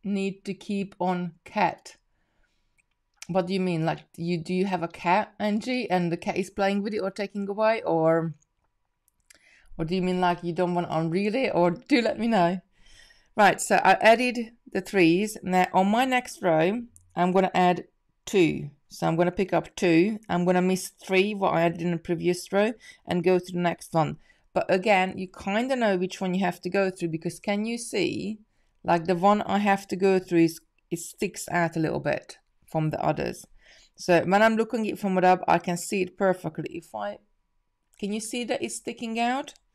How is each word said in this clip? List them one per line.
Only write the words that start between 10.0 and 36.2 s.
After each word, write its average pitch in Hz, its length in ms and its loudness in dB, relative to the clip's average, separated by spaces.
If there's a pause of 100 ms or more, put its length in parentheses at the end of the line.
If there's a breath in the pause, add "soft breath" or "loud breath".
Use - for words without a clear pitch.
mean, 180 180 -2
like, 175 240 0
you 170 80 -4
don't 175 220 0
want 175 140 -2
to - 60 -6
unreel 175 400 -2
it, 254 200 -2
or 175 160 4
do 240 320 0
let 220 180 -2
me 233 80 -2
know. 185 320 2 (760 soft breath)
Right, 196 260 4
so - 160 0
I 185 180 6
added 233 580 2 (200)
the 196 80 -2
threes. 190 600 2
Now 185 300 2
on 190 160 4
my 233 160 2
next 254 380 -2
row, 185 400 2 (320)
I'm 180 180 0
gonna 185 200 4
add 180 320 2 (400)
two. 147 460 2 (180)
So - 180 -6
I'm 165 100 0
gonna 175 160 2
pick 185 200 -2
up 165 220 -2
two. 185 440 2 (100)
I'm 175 160 0
gonna 180 180 2
miss 185 260 0
three, 196 460 0
what 196 180 0
I 165 100 2
added 170 200 0
in 175 80 0
the 170 80 -2
previous 175 540 -4
row, 208 200 2 (340 loud breath)
and 175 180 -2
go 185 140 4
to 185 140 -6
the 175 60 -4
next 170 340 -4
one. 151 260 0 (380 soft breath)
But - 160 0
again, 190 460 2
you 185 100 -8
kinda 240 480 -4
know 208 220 0
which 185 200 -4
one 185 140 -2
you 185 80 0
have 175 220 -2
to 180 80 -6
go 196 200 0
through, 180 200 -6
because 160 280 -8
can 208 280 -4
you 233 100 -6
see, 214 640 -4 (440)
like, 170 220 0
the 180 100 0
one 202 280 2
I 196 160 -2
have 202 300 0
to 196 80 -6
go 190 220 2
through 175 260 4
is, 165 160 -2 (300)
it 165 100 -6
sticks - 500 -8
out 170 260 0
a - 20 -2
little 156 220 -2
bit - 380 -4 (260)
from 156 240 -2
the - 160 -4
others. - 400 -4 (520 soft breath)
So 170 260 2
when 190 180 2
I'm 220 160 4
looking 220 300 -2
it 196 120 -6
from 190 200 0
above, 180 280 4
I 165 120 4
can 175 180 -4
see 196 240 -4
it 180 160 -6
perfectly. 180 540 -2